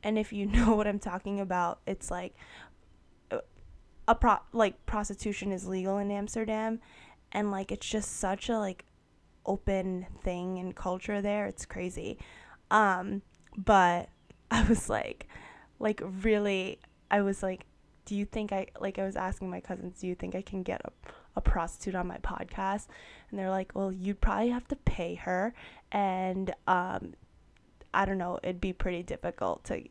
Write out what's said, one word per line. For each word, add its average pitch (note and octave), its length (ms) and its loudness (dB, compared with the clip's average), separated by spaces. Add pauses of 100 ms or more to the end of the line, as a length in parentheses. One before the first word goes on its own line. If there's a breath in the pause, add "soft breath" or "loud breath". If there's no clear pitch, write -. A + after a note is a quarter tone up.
And G#3+ 160 2
if G#3+ 140 -2
you G3+ 140 -2
<laughs> G3+ 80 0
know A3+ 200 8
what G#3 120 2
I'm G3+ 120 0
talking G3 420 -4
about, F3+ 460 0
it's, - 240 -6
like, F3+ 240 -6 (960 loud breath)
a, - 100 -2 (680)
a A3+ 80 8
pro-, A3+ 240 6 (140)
like, A3 340 2
prostitution G3+ 680 -4
is F#3 140 -6
legal F#3+ 320 0
in G3+ 120 -2
Amsterdam, A3 720 -2 (520 loud breath)
and, G#3 180 0
like, G3 220 -4
it's - 160 -8
just - 300 -4
such G3 300 -2
a, A#3 100 2
like, F#3+ 260 -4 (600)
open F#3+ 600 0 (160)
thing F3+ 360 -4
and F3+ 160 -8
culture F#3+ 460 -2
there. G3+ 260 0
It's - 200 -10
crazy. F#3 520 -8 (520 loud breath)
Um, G3 520 4 (340)
but F#3 520 6 (200)
<laughs> - 220 -14
I A3+ 140 6
was, - 240 6
like, - 380 -2 (520 loud breath)
like, G#3+ 220 0 (220)
really, G3+ 560 2 (320)
I G3+ 100 6
was, G3 220 0
like, F#3 240 -4 (380)
"Do G#3 100 -6
you G3+ 100 0
think G#3 280 -4
I," G3 160 -2 (120)
like, G3 180 -4
I G3 60 -2
was F#3+ 120 -4
asking F#3 340 -4
my F3+ 100 -6
cousins, F3+ 400 -10
"Do F#3 60 -6
you F3+ 80 -2
think F3+ 220 -6
I F#3+ 60 -4
can F#3+ 200 -8
get F#3 220 -4
a, - 80 -10 (420 loud breath)
a - 60 -2
prostitute F3+ 560 0
on F3+ 100 -2
my F3 120 -8
podcast?" G3 680 -4 (440 loud breath)
And G3+ 80 -8
they're F#3 120 -2
like, F#3+ 240 -2
"Well, G3 180 -2
you'd F#3+ 280 -4
probably A3 300 4
have B3 180 -4
to C#4 80 -2
pay F3 400 0
her." F#3 360 -2 (400 loud breath)
And, F#3 640 0 (120)
um, F#3 480 -2 (800)
I G3 100 4
don't G3 140 0
know, F3+ 240 -2
it'd F3+ 180 -4
be F#3 120 -2
pretty F3+ 300 -2
difficult - 600 -4
to - 260 -6